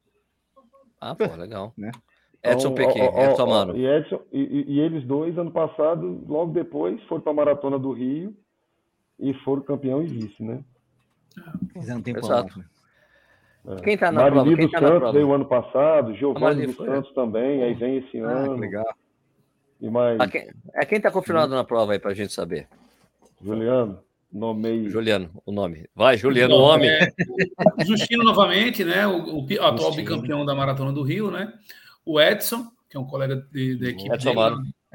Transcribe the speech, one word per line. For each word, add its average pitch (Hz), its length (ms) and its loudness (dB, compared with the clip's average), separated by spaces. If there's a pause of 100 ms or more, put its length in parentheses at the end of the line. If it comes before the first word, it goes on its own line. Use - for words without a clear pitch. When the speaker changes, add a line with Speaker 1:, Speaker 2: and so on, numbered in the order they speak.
(1000)
Speaker 1:
Ah, - 140 -10
pô, 185 220 -4
legal. 98 400 -12
Speaker 2:
Né? 107 140 -10 (520)
Speaker 1:
Edson 127 300 2
Speaker 3:
Então, - 20 -6
Speaker 1:
Pequim, 127 260 2
Speaker 3:
ó, 127 100 4
ó, 127 140 2
Speaker 1:
Edson 135 180 4
Speaker 3:
ó, 123 40 4
Speaker 1:
Amaro. 101 300 2
Speaker 3:
e 127 100 0
Edson, 147 340 0 (100)
e, 135 100 -4
e, 139 340 -4
e 143 60 2
eles 160 260 -2
dois, 151 320 -4
ano 170 120 -4
passado, 170 760 -2
logo 160 240 -2
depois, 170 520 -4
foram 160 180 -6
pra 156 100 -2
Maratona 143 460 0
do 131 140 -4
Rio 143 440 -6 (840)
e 135 140 -2 (120)
foram 139 180 -2
campeão 135 400 -4
e 170 40 -6
vice, 113 360 -10
né? 120 200 -10 (1120)
Speaker 2:
Fizeram 120 300 -10
tempo 120 160 -8
Speaker 1:
Exato. 120 160 -2
Speaker 2:
alto, 120 240 -2
né? 90 60 -16 (1000)
Speaker 3:
É. 95 160 -10
Speaker 1:
Quem 208 140 0
tá 180 160 2
na 143 180 6
Speaker 3:
Marili 139 40 4
Speaker 1:
prova? 139 220 6
Quem 160 100 4
Speaker 3:
dos 151 60 -2
Speaker 1:
tá 170 80 0
na 143 80 6
Speaker 3:
Santos 170 120 6
Speaker 1:
prova? 120 180 0
Speaker 3:
veio 143 140 4
ano 139 140 2
passado, 131 640 2
Speaker 1:
A 107 40 -8
Speaker 3:
Giovanni 135 300 -2
Speaker 1:
Marili 151 220 2
Speaker 3:
dos 123 100 -6
Speaker 1:
foi? - 120 -10
Speaker 3:
Santos 135 260 -6
também, 127 480 -2
aí 120 100 0
Speaker 1:
Pô. 120 80 -10
Speaker 3:
vem 127 160 -2
esse 131 120 -8
Speaker 2:
Ah, - 20 -20
que 117 160 -8
Speaker 3:
ano. 131 300 -4
Speaker 2:
legal. 107 380 -8 (840)
Speaker 3:
E 113 100 -8
mais? 120 300 2
Speaker 1:
Ah, 123 80 2
quem, - 220 -8 (240)
é, 147 100 -2
quem 214 160 -2
tá 208 100 0
confirmado 165 440 0
na 123 100 0
prova 113 280 0
aí 101 60 2
pra 101 140 -4
gente 98 220 -6
saber? 87 340 -8 (720)
Speaker 3:
Juliano, 110 580 -2 (300)
nome 110 380 -4
aí. 113 220 -2
Speaker 1:
Juliano, 104 400 -2 (160)
o - 60 -10
nome. 87 420 -6
Vai, 120 240 6
Juliano, 123 360 4
o - 40 10
Speaker 4:
Então, 131 160 8
Speaker 1:
homem. 156 160 4
Speaker 4:
é, 160 180 4 (680)
o 156 80 0
Justino 220 360 2
novamente, 202 640 4
né? 185 220 2
O, 165 320 -4
o 135 80 -6
pi-, 196 120 -2
atual 160 340 2
Speaker 2:
Justino. 147 40 -8
Speaker 4:
bicampeão 147 480 -4
da 143 100 -2
Maratona 135 380 -2
do 143 100 -4
Rio, 185 280 -2
né? 190 220 -8 (540)
O 151 140 2
Edson, 214 460 2 (240)
que 143 80 -12
é - 20 -6
um 127 60 -8
colega 135 300 -4 (140)
de, 131 280 -4
da 127 100 -4
equipe 120 260 -6
Speaker 1:
Edson 127 140 -2
Speaker 4:
dele 120 120 2
Speaker 1:
Amaro. 117 160 2
Speaker 4:
lá, 135 60 -6 (320)